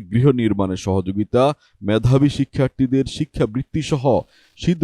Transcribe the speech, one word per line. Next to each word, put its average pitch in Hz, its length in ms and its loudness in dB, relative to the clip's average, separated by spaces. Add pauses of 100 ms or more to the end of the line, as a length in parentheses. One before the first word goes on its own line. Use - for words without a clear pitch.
(100)
গৃহ 120 160 2 (140)
নির্মাণে 98 360 0 (100)
সহযোগিতা, 98 560 0 (400)
মেধাবী 120 560 2
শিক্ষার্থীদের 135 640 0 (120)
শিক্ষাবৃত্তি 139 760 -4
সহ 135 140 -2 (560)
শীত 170 240 -2